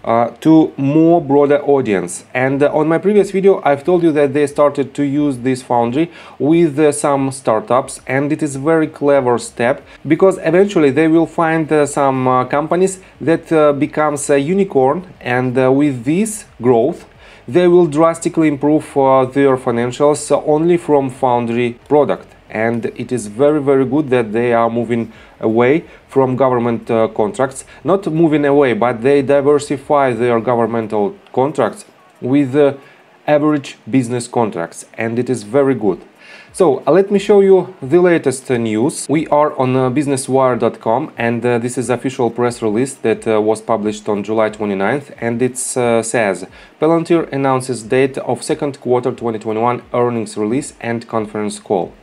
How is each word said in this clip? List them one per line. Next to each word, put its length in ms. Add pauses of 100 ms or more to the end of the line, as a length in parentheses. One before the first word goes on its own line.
uh, 280 (100)
to 380
more 420
broader 440
audience. 600 (100)
And, 300
uh, 100
on 140
my 100
previous 340
video, 340
I've 180
told 180
you 120
that 200
they 140
started 460
to 100
use 360
this 220
foundry 480 (300)
with, 400
uh, 140
some 400
startups, 760
and 240
it 100
is 140
very 320
clever 500
step, 440 (260)
because 340
eventually 480
they 200
will 160
find, 440
uh, 160
some, 440
uh, 160
companies 540 (200)
that, 320
uh, 220
becomes 560
a 100
unicorn, 640 (160)
and, 400
uh, 100
with 360
this 400 (160)
growth, 440 (400)
they 220
will 180
drastically 600
improve, 500
uh, 280
their 320
financials, 720
uh, 140
only 320
from 320
foundry 680 (120)
product. 380 (240)
And 340 (100)
it 160
is 160
very, 340
very 240
good 240
that 220
they 220
are 180
moving 400 (280)
away 440 (240)
from 280
government, 540
uh, 200
contracts. 540 (200)
Not 280
moving 320
away, 300
but 300
they 180
diversify 920
their 260
governmental 720 (180)
contracts 540 (340)
with, 360
uh, 180 (540)
average 500 (100)
business 400
contracts, 580 (120)
and 220
it 100
is 140
very 320
good. 240 (520)
So, 360
uh, 40
let 200
me 80
show 220
you 420
the 180
latest, 480
uh, 80
news. 500
We 200
are 300
on, 180
uh, 160
businesswire 680
dot 240
com, 380
and, 260
uh, 140
this 180
is 140
official 400
press 320
release 320
that, 320
uh, 120
was 220
published 480
on 140
July 260
twenty-ninth, 600 (100)
and 220
it, 100 (240)
uh, 240
says, 460 (340)
"Palantir 500
announces 520
date 340
of 240
second 400
quarter 300
twenty 260
twenty-one 460 (100)
earnings 420
release 460
and 260
conference 520
call." 440